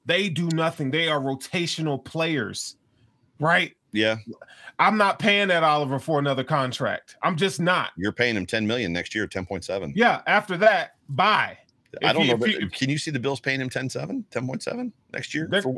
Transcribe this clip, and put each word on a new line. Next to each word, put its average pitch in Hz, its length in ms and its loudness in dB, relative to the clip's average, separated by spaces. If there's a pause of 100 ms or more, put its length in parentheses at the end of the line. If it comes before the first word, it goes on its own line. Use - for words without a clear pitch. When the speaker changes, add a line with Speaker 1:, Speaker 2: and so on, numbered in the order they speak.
Speaker 1:
They 185 240 0
do 170 200 -2
nothing. 160 420 0
They 160 160 0
are 151 120 0
rotational 143 840 -4
players, 151 720 -4 (640)
right? 165 360 2 (160)
Speaker 2:
Yeah. 110 260 2 (600)
Speaker 1:
I'm 196 200 6
not 196 220 4
paying 202 300 4
Ed 170 140 4
Oliver 147 360 2
for 151 200 0
another 139 240 0
contract. 127 800 -2
I'm 170 120 0
just 180 240 0
not. 170 380 2
Speaker 2:
You're 98 140 -2
paying 120 240 0
him 92 100 0
ten 110 220 0
million 110 260 0
next 87 220 -4
year, 107 100 0
ten 95 200 -6
point 95 200 -8
seven. 95 300 -6
Speaker 1:
Yeah, 220 320 4
after 190 300 2
that, 185 380 4 (140)
bye. 143 480 0 (460)
Speaker 2:
I - 60 2
Speaker 1:
If 113 40 2
Speaker 2:
don't 156 80 2
Speaker 1:
you, 147 60 4
Speaker 2:
know. 123 80 4
Speaker 1:
if 107 40 -2 (140)
Speaker 2:
That, - 80 -2
Speaker 1:
you 92 80 -4
Speaker 2:
can 135 220 -4
you 151 80 0
see - 100 -6
the 143 100 -2
Bills 135 200 -2
paying 135 200 -2
him 127 100 -4
ten 127 200 -4
seven, 175 400 -6
ten 120 160 -4
point 131 160 -6
seven 247 320 -6 (180)
next - 220 -10
year 156 160 -4
Speaker 1:
They're 196 140 0
Speaker 2:
for, 131 140 -2